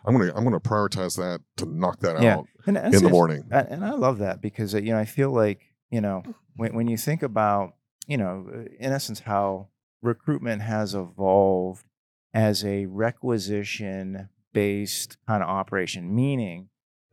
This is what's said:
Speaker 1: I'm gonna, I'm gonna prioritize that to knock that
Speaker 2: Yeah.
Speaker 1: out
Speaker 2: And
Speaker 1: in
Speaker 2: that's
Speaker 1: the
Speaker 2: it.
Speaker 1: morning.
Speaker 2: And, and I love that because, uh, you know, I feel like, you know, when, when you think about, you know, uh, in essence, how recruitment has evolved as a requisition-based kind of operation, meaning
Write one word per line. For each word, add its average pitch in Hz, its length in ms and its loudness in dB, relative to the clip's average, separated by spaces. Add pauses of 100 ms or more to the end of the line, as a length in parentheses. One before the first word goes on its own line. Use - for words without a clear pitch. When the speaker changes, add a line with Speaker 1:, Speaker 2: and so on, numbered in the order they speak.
Speaker 1:
I'm 113 140 4
gonna, 87 160 2
I'm 107 80 -2
gonna 117 160 2
prioritize 95 580 -2
that 90 240 -4 (180)
to 80 80 -6
knock 87 340 -2
that 87 200 0
Speaker 2:
Yeah. 107 180 4
Speaker 1:
out - 100 -10 (180)
Speaker 2:
And 196 100 2
Speaker 1:
in - 140 -2
Speaker 2:
that's 101 100 8
Speaker 1:
the 90 60 6
Speaker 2:
it. - 60 8
Speaker 1:
morning. 82 400 6
Speaker 2:
And, 131 160 2
and 165 160 -6
I 220 80 -4
love 131 260 0
that 98 240 -4
because, 104 320 -6
uh, 107 40 2
you 107 120 -2
know, 113 80 2
I 110 60 0
feel 139 260 0
like, 107 300 2 (320)
you 117 80 0
know, 98 240 -2 (320)
when, 110 180 -4
when 117 140 0
you 113 80 0
think 151 260 -2
about, 104 520 0 (340)
you 143 100 -2
know, 95 340 -4
uh, 117 120 -12 (160)
in 131 120 -2
essence, 135 280 -6
how 98 480 0 (340)
recruitment 117 600 -2
has 107 340 -2
evolved 95 880 2 (500)
as 107 300 2
a 98 220 -2 (1000)
requisition-based 98 1300 -4 (100)
kind 104 160 0
of 82 60 -4
operation, 92 680 -4
meaning 110 540 -2 (440)